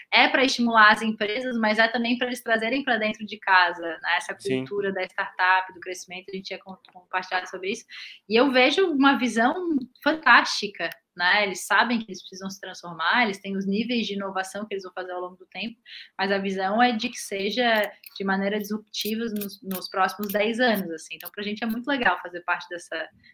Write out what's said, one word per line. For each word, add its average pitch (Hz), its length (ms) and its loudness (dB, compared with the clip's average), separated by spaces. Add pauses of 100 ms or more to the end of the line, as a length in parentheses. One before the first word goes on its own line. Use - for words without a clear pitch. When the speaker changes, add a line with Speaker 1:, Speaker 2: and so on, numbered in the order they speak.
(120)
Speaker 1:
é 240 160 6
pra 277 160 2
estimular 233 480 8
as 220 120 2
empresas, 220 540 -2
mas 214 200 2
é 226 100 6
também 240 300 0
pra 247 100 -2
eles 247 140 -6
trazerem 226 420 0
pra 247 140 0
dentro 214 280 -4
de 208 120 -12
casa, 175 440 4
né? 165 360 -4
Essa - 220 -8
Speaker 2:
Sim. 131 200 -2
Speaker 1:
cultura 196 320 -4
da 185 120 -4
startup, 185 720 0
do 170 60 -20
crescimento, 185 500 -12
a 196 60 -10
gente 190 100 -10
tinha 190 140 -10
com-, 190 180 -18 (140)
compartilhado 185 560 -6
sobre 185 240 -6
isso. 220 140 -8 (420)
E 208 80 0
eu 262 160 6
vejo 285 360 6
uma 277 300 4
visão 233 380 2 (480)
fantástica, 247 840 2 (260)
né? 180 280 2
Eles 185 220 -4
sabem 226 340 2
que 226 80 -8
eles 190 140 -12
precisam 190 280 -12
se 196 100 -14
transformar, 180 640 -2
eles 196 140 -2
têm 196 180 -8
os 190 100 -2
níveis 226 400 0
de 202 100 -6
inovação 196 500 -6
que 208 80 -10
eles 196 100 -8
vão 185 100 -14
fazer 185 180 -8
ao 180 100 -6
longo 180 160 -10
do 190 80 -20
tempo, 220 320 -12 (400)
mas 196 140 -2
a 196 80 2
visão 196 420 -2
é 247 100 6
de 226 160 -4
que 247 100 -8
seja 208 720 0 (280)
de 196 80 -6
maneira 196 340 0
disruptiva 208 360 -8 (400)
nos, 202 260 -8
nos 185 280 -8
próximos 196 400 -2
dez 214 300 0
anos, 208 320 2
assim. - 240 -12
Então, 175 160 -16
pra 208 120 -10
gente 208 200 -6
é 233 40 -2
muito 233 200 -6
legal 233 340 0
fazer 175 200 -12
parte 175 280 -4
dessa, 165 380 -10 (260)